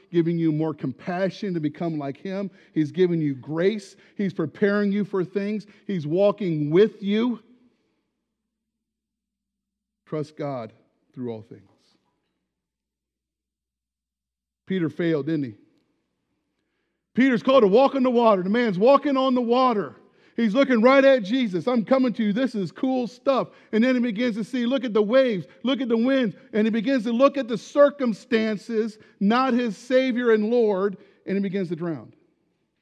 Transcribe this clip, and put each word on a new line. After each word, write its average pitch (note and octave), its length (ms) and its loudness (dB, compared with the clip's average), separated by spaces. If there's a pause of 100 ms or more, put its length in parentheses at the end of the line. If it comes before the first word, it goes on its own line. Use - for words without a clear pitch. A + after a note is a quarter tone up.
(100)
giving E3+ 280 0
you E3 140 0
more D#3 200 -2
compassion F3+ 800 -6
to E3+ 80 -4
become D#3 380 -6
like C#3 180 -8
him. G3 340 -8 (220)
He's D3+ 200 -2
giving F3 280 2
you C#3+ 140 -2
grace. D#3+ 640 -4 (200)
He's G3 160 -2
preparing G3+ 580 -2
you G3+ 140 -2
for F#3+ 180 -4
things. G3+ 440 -6 (200)
He's F3 200 -4
walking E3+ 640 0
with G#3 320 2
you. G#3+ 400 -2 (2750)
Trust D3+ 280 -8
God C3 380 -10 (400)
through B2 180 -10
all A2 120 -12
things. G2 260 -20 (3000)
Peter F#3 220 -2
failed, D#3 380 -2
didn't D#3 180 -2
he? A2+ 100 -10 (1600)
Peter's B3+ 300 2
called C4+ 200 4
to G3+ 60 4
walk C4+ 260 4
on C4+ 80 0
the B3+ 80 2
water. A3+ 320 4
The F#3 80 -4
man's A3 280 0
walking C#4 380 4
on C4 180 0
the B3+ 60 0
water. A#3 540 0 (420)
He's A#3 160 0
looking C4 300 2
right C4 220 6
at C4+ 180 6
Jesus. F#3+ 460 -2
"I'm A#3+ 160 0
coming B3+ 300 2
to A3+ 100 -4
you. G#3 80 0
This B3 240 -2
is F#3 160 -6
cool C4 340 -4
stuff." B3 440 -4 (200)
And A3 140 2
then C4 100 2
he B3 60 0
begins A#3 340 -2
to A3 80 -6
see, A#3+ 240 -4
look B3 180 -2
at A#3+ 80 -6
the G#3 100 2
waves, A3+ 440 2 (160)
look A3+ 180 -2
at C4 80 -6
the A#3 80 0
winds. B3 380 0 (180)
And G#3+ 140 0
he A3 60 -2
begins A3+ 320 -2
to A#3+ 80 -2
look C4+ 260 2
at B3 80 -4
the A#3 100 -6
circumstances, A3+ 1400 0 (220)
not A#3+ 340 2
his A#3 220 -2
Savior B3 560 0
and G#3+ 180 2
Lord, G#3 460 0 (280)
and G3 120 -4
he G3 40 -2
begins G3 280 -4
to F3 80 -6
drown. D3 360 -10 (680)